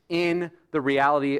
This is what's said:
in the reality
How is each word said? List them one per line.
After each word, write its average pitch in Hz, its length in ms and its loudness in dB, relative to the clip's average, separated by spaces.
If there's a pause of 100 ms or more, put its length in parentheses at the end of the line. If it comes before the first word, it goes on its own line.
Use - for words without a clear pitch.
in 170 420 -2 (200)
the 156 100 -2
reality 139 580 2